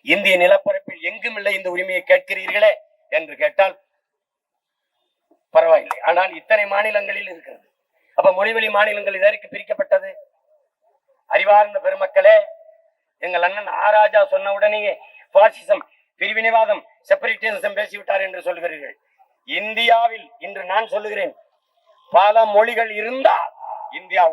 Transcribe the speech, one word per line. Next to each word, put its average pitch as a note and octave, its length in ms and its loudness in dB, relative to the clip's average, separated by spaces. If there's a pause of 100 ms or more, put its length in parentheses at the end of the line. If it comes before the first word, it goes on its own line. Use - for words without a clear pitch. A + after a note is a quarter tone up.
இந்திய G3 360 0
நிலப்பரப்பில் F#3+ 640 0
எங்கும் A3+ 300 -10
இல்லை G3+ 200 -4
இந்த F#3 160 -8
உரிமையை F#3 280 -6
கேட்கிறீர்களே - 680 0 (400)
என்று D3+ 300 -4
கேட்டால் F#3+ 320 0 (1800)
பரவாயில்லை, D#3+ 440 2 (100)
ஆனால் F3 300 0
இத்தனை - 340 0
மாநிலங்களில் - 600 -4
இருக்கிறது. - 340 -20 (520)
அப்ப - 100 4 (100)
மொழிவழி A3 380 -2
மாநிலங்கள் G3+ 420 -2
இதற்கு G#3 340 0
பிரிக்கப்பட்டது. D5+ 580 -4 (1200)
அறிவார்ந்த G#3 540 4
பெருமக்களே, D5 520 4 (840)
எங்கள் F3 240 -2
அண்ணன் G3 240 -6 (120)
ஆ G3+ 40 0 (100)
ராஜா G#3+ 240 4 (120)
சொன்ன G3 240 -2
உடனேயே G#3 360 -2 (420)
பாசிசம், - 480 2 (380)
பிரிவினைவாதம், A3 640 0 (260)
செப்பரேட்டிசம் G#3 720 -4
பேசிவிட்டார் G3+ 480 -4
என்று F3+ 220 -12
சொல்கிறீர்கள். E3 480 -10 (520)
இந்தியாவில் A3+ 800 0 (200)
இன்று G3 260 -12
நான் A3 220 -2
சொல்லுகிறேன், G#3 400 -6 (800)
பல G#3 320 6 (120)
மொழிகள் A3+ 440 0
இருந்தால் B3+ 520 0 (460)
இந்தியா - 240 -2 (100)